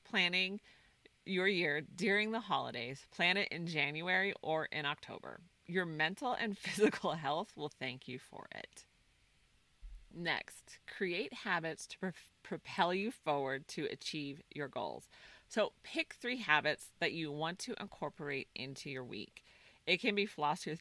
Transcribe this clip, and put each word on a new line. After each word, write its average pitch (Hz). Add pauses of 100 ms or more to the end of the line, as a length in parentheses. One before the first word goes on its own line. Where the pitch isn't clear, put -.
planning 185 (640)
your 190
year 165
during 202
the 233
holidays. 127
Plan 180
it 202
in 170
January 165
or 160
in 147
October. - (240)
Your 175
mental 165
and 208
<laughs> -
physical 196
health 160
will 151
thank 131
you 127
for -
it. - (1300)
Next, -
create 190
habits 165
to -
pro-, 185 (320)
propel 175
you 196
forward 139
to -
achieve 143 (120)
your 147
goals. - (400)
So - (100)
pick -
three 247
habits 151
that 170
you 160
want 160
to -
incorporate 147
into 135
your 131
week. 107 (420)
It 175
can 214
be 202
floss 151
your 160